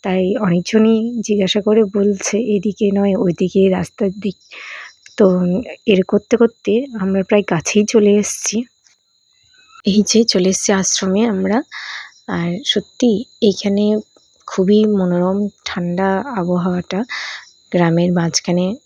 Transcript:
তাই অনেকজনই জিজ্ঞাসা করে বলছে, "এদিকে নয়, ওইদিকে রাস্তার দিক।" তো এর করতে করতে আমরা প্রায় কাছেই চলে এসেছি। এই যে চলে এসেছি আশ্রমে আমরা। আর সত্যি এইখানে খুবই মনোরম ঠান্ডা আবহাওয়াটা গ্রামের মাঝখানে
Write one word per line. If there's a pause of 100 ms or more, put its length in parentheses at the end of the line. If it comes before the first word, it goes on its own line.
তাই
অনেকজনই
জিজ্ঞাসা
করে
বলছে,
"এদিকে
নয়,
ওইদিকে
রাস্তার
দিক।" (800)
তো (460)
এর
করতে
করতে (140)
আমরা
প্রায়
কাছেই
চলে
এসেছি। (1200)
এই
যে
চলে
এসেছি
আশ্রমে
আমরা। (680)
আর
সত্যি (160)
এইখানে (480)
খুবই
মনোরম (180)
ঠান্ডা (140)
আবহাওয়াটা (680)
গ্রামের
মাঝখানে (100)